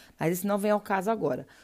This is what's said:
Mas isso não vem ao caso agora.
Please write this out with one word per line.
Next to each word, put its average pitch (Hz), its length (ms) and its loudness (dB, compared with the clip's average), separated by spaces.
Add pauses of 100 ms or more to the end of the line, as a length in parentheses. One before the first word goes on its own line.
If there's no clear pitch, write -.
(180)
Mas 170 200 0
isso 185 100 -4
não 202 100 2
vem 208 140 2
ao 208 80 2
caso 196 320 0
agora. 139 340 -2 (180)